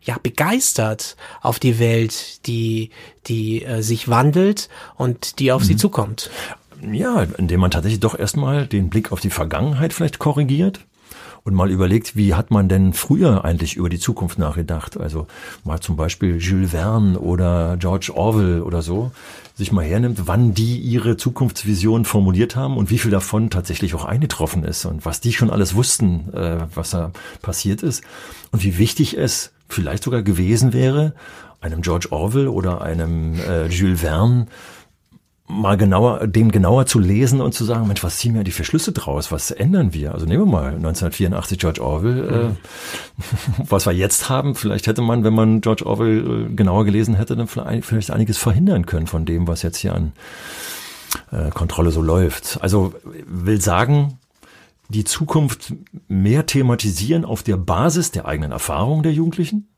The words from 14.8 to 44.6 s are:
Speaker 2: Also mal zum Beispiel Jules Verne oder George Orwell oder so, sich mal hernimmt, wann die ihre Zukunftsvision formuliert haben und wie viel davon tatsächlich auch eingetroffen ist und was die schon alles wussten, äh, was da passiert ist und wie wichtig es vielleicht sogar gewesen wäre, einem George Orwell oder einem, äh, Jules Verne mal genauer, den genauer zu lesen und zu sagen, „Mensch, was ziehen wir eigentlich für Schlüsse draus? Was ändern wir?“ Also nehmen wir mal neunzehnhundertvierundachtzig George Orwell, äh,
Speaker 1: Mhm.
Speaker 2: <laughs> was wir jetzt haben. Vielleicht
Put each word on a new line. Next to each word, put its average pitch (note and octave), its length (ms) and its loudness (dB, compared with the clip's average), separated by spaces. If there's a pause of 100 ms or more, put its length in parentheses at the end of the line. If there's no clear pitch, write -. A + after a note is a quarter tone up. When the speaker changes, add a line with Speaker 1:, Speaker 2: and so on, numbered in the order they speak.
Speaker 2:
Also D#2 280 -6 (380)
mal D#2 160 -4
zum E2 160 -2
Beispiel E2+ 400 0
Jules F#2 340 2
Verne F#2+ 480 2
oder F2 600 2
George F#2 360 -2
Orwell F#2+ 480 2
oder E2+ 180 -2
so, F#2+ 300 -4 (440)
sich - 180 -4
mal F2+ 120 2
hernimmt, G2+ 420 0
wann A2 280 4
die A2+ 240 0
ihre A#2 380 0
Zukunftsvision A2 880 0
formuliert G2 500 2
haben C3+ 220 -2
und G#2 140 0
wie A2+ 80 2
viel A2+ 120 0
davon G#2+ 400 0
tatsächlich F2 440 -4
auch E2+ 100 -4
eingetroffen F2 600 -2
ist D#2 200 -6
und D#2+ 200 -6
was - 160 -6
die A#2 120 0
schon A2 180 2
alles F2+ 240 0
wussten, F#2 580 0
äh, E2+ 260 -2 (160)
was E2 160 -6
da E2+ 200 -4 (320)
passiert G2+ 400 -2
ist C3+ 200 -2 (500)
und F2+ 100 0
wie F2+ 160 0
wichtig A#2 400 2
es - 340 -4 (160)
vielleicht E2 360 -4
sogar A#2+ 180 -2
gewesen G#2 500 2
wäre, C3+ 420 2 (460)
einem E2 220 -6
George E2+ 280 -2
Orwell A2 380 0
oder F#2 340 -2
einem, E2 580 -2
äh, E2 260 -2
Jules F2 340 2
Verne G#2+ 460 2 (1040)
mal G2+ 280 0
genauer, G#2 500 4
den A2 240 4
genauer A2 360 4
zu - 120 2
lesen A2+ 440 4
und - 100 0
zu - 120 -4
sagen, A2+ 220 0
„Mensch, G2 160 -2
was F2 140 -4
ziehen A#2+ 160 0
wir A2+ 80 2
eigentlich F#2 140 -4
für E2 100 -4
Schlüsse E3 280 -2
draus? - 380 -4
Was - 200 -6
ändern D3+ 420 2
wir?“ D2+ 220 -6
Also E2+ 100 -4
nehmen A2 200 2
wir G3 60 4
mal D2 280 0
neunzehnhundertvierundachtzig F2 800 -2
George D#2+ 240 -2
Orwell, D#2+ 360 0
äh, A#2 300 0
Speaker 1:
Mhm. G2 80 -2 (1040)
Speaker 2:
<laughs> F2+ 100 -6
was G2 160 0
wir G2 80 0
jetzt - 380 0
haben. C#3 240 0
Vielleicht G2+ 320 -4